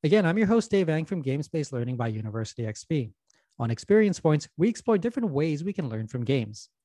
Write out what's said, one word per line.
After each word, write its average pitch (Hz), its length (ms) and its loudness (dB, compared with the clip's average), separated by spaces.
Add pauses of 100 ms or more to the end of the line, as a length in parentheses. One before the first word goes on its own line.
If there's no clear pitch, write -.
Again, 180 220 4
I'm 170 120 2
your 220 100 4
host, 226 240 2
Dave 190 180 2
Ang 160 160 0
from 185 160 -4
Game 135 220 -2
Space 151 280 -6
Learning 123 260 -4
by 117 100 -2
University 110 580 -6
X 107 180 -8
P. 131 280 -2 (480)
On 117 100 -2
Experience 202 500 2
Points, 151 280 2 (100)
we 185 120 4
explore 220 280 0
different 233 320 -2
ways 151 340 -2
we 202 100 -6
can 165 140 -4
learn 110 200 -4
from 120 160 -6
games. 110 460 -2 (160)